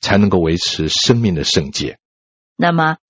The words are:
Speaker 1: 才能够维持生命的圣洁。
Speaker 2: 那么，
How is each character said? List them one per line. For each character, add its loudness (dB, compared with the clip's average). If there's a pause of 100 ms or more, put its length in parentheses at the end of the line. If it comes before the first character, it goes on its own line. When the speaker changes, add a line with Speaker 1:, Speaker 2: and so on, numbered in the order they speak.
Speaker 1:
才 2
能 4
够 2
维 2
持 -4
生 0
命 0
的 -2
圣 -2
洁。 -8 (560)
Speaker 2:
那 0
么， 0 (120)